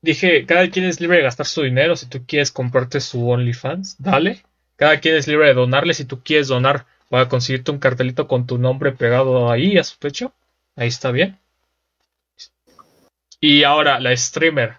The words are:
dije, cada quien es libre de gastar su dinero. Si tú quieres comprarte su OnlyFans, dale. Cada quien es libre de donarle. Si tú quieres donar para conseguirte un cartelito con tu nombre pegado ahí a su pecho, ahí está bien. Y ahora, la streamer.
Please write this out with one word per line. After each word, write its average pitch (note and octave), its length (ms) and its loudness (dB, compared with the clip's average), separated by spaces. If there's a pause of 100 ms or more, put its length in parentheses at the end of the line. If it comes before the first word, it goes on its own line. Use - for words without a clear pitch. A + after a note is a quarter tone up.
dije, D#3+ 420 2
cada F3+ 240 2
quien F#3 160 -2
es E3+ 160 -4
libre E3+ 160 2
de D#3 60 4
gastar C3 240 -2
su D#3+ 160 -4
dinero. C#3 320 0
Si C3+ 120 -14
tú B2 200 -12
quieres C#3+ 240 -2
comprarte B2 500 -2
su A#2+ 260 -4
OnlyFans, B2 680 -4
dale. D#3+ 460 -2 (320)
Cada D3+ 240 2
quien D#3+ 160 2
es D3+ 120 0
libre D3+ 200 4
de C3 80 6
donarle. C3 400 0
Si C#3 100 -10
tú B2+ 180 -12
quieres D3+ 260 0
donar B2+ 360 0 (240)
para B2 200 2
conseguirte B2+ 420 -4
un C#3+ 80 -6
cartelito B2+ 480 -2
con B2 180 -2
tu B2 140 -4
nombre C3 320 0
pegado B2 600 0
ahí F3 280 2
a D3+ 40 -2
su - 140 -12
pecho, D3 360 -10 (420)
ahí A#2+ 140 -4
está B2 220 -6
bien. F3+ 280 -2 (2000)
Y D3 240 4
ahora, C#3+ 360 4
la B2+ 160 0
streamer. C#3+ 640 -2